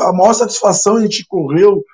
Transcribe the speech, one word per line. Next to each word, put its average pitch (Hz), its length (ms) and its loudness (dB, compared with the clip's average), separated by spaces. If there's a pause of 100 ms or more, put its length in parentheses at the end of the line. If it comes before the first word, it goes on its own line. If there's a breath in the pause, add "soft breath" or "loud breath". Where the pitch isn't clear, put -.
a 185 100 0
maior 190 220 2
satisfação, 208 640 0
a 226 40 0
gente 208 240 -4
correu, 185 560 0 (120)